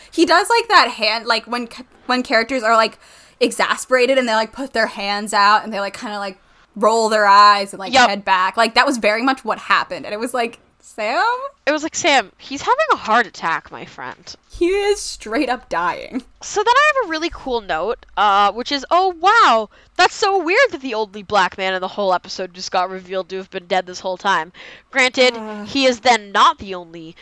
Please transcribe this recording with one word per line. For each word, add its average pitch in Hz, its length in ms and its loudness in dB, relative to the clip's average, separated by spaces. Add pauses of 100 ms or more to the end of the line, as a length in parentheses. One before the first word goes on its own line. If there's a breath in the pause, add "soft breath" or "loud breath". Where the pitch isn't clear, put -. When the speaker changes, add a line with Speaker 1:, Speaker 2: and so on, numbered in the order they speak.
(120)
Speaker 1:
he 320 140 2
does, 349 240 2
like, 466 200 2
that 294 220 4
hand, 220 340 -4
like, 226 200 -2
when 233 240 -6
c-, - 140 -20 (220)
when 247 180 -2
characters 240 400 0
are, 226 120 2
like, 220 220 2 (440 soft breath)
exasperated 247 760 0
and 254 120 0
they, 220 60 0
like, 220 180 -2
put 262 200 -10
their 220 140 0
hands 202 460 -6
out 208 320 4
and 220 80 -10
they, 196 80 -6
like, 202 160 -8
kinda, 208 220 -10
like, 196 180 -10 (380 soft breath)
roll 220 340 2
their 214 180 2
eyes 202 460 6
and, - 60 -14
like, 190 140 -10
Speaker 2:
Yep. 247 160 6
Speaker 1:
head 202 160 -4
back. 190 300 0
Like, 226 200 2
that 247 100 6
was 277 120 0
very 214 240 0
much 262 220 -2
what 214 160 -4
happened. 175 460 -2
And - 80 -10
it 208 60 -8
was 254 140 -6
like, 240 260 -4 (200)
"Sam?" 240 440 -4 (420)
Speaker 2:
It 277 60 0
was 302 120 -4
like, 320 120 -8
"Sam, 262 420 0
he's - 240 -14
having 523 320 0
a 302 40 2
heart 220 300 0
attack, 160 440 -6
my 127 140 -16
friend." - 480 -16 (160)
Speaker 1:
He - 180 -4
is 403 340 -2
straight 233 480 -6
up 247 200 -8
dying. 170 540 -6 (180)
Speaker 2:
So - 220 -4
then 466 120 4
I 587 200 6
have 494 120 0
a - 20 -10
really 320 240 -4
cool 233 280 -6
note, 180 440 -4 (120)
uh, 202 340 4
which 226 200 -10
is, 277 200 -4
oh, 359 280 2
wow, 330 500 4 (280 soft breath)
that's 359 160 2
so 392 300 0
weird 403 280 2
that 294 100 -12
the 262 120 -8
only 208 300 -6
black 185 340 0
man 190 160 -2
in 185 80 -4
the 185 60 -4
whole 190 260 -2
episode 185 400 -6
just 185 180 -14
got 185 200 0
revealed 185 380 -8
to 190 80 -10
have 190 120 -12
been 185 160 -12
dead 185 220 -2
this 180 140 -16
whole 185 160 -6
time. 180 360 -2 (380 loud breath)
Granted, 254 440 2
Speaker 1:
Uh. 214 300 -12
Speaker 2:
he 269 220 -2
is 240 140 0
then 214 300 0
not 254 280 2
the 196 160 -12
only 170 460 -16